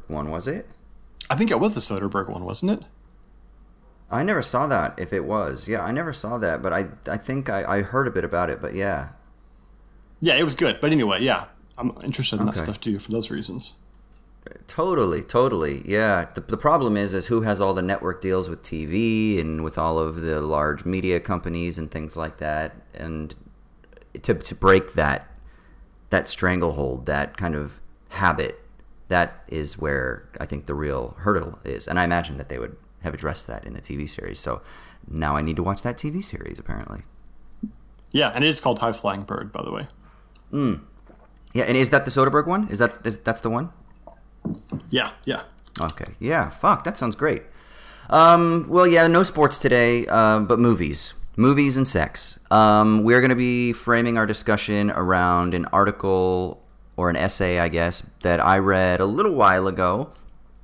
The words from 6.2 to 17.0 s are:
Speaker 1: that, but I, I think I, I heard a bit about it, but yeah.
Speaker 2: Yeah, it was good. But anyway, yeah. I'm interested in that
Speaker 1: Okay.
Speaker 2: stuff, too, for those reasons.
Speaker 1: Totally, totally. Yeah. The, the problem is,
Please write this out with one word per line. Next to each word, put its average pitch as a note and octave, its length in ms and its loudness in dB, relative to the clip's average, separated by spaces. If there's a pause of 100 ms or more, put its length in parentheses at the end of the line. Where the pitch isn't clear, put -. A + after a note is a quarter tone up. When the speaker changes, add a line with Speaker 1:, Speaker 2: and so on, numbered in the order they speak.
Speaker 1:
that, E2 240 -2
but F2+ 100 -2
I, F2+ 160 -2 (180)
I F#2 120 -4
think C3+ 320 -6
I, G2 300 -2
I - 20 2
heard B2+ 260 -2
a A#2 40 -4
bit F#2 120 -2
about E2+ 260 -2
it, - 120 -6
but - 140 -8
yeah. F2+ 340 -4 (1120)
Speaker 2:
Yeah, D#3+ 140 4
it D3+ 80 2
was C#3+ 120 -2
good. C3 240 0
But D#3 140 2
anyway, G#2+ 280 2
yeah. A#2+ 260 0 (300)
I'm B2 140 -4 (100)
interested B2 380 -4
in G#2 60 0
that G#2+ 100 -2
Speaker 1:
Okay. E2+ 80 -4
Speaker 2:
stuff, G2+ 160 -8
too, G#2 180 -4
for G#2 140 -10
those A2+ 180 -4
reasons. - 500 -8 (880)
Speaker 1:
Totally, D3 540 0
totally. E2 640 0
Yeah. G2 480 2
The, - 60 -10
the G#2+ 160 -6
problem C#3 400 2
is, G2+ 180 -2